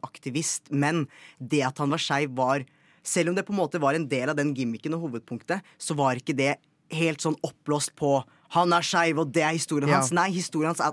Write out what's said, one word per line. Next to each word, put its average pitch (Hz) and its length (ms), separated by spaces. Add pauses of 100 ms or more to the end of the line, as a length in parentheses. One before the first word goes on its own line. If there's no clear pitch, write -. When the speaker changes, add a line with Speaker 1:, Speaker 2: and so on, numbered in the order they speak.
Speaker 1:
aktivist, - 680
men 143 380 (360)
det 143 180
at 131 160
han 147 120
var 160 80
skeiv 147 380
var, 131 280 (380)
selv 170 280
om 175 40
det 196 120
på 208 60
en 202 60
måte 170 220
var 139 140
en 160 120
del 131 220
av 151 80
den 143 180
gimmicken 127 400
og 165 160
hovedpunktet, 120 520 (160)
så - 180
var 135 200
ikke 135 200
det 139 220 (320)
helt 160 300
sånn 160 220
oppblåst - 540
på 139 260 (280)
han 175 220
er 170 100
skeiv, 165 360
og 156 140
det 160 100
er 156 120
historien 147 340
Speaker 2:
Ja. 143 120
Speaker 1:
hans. 131 120
Nei, 175 180
historien 170 440
hans - 60
er 147 120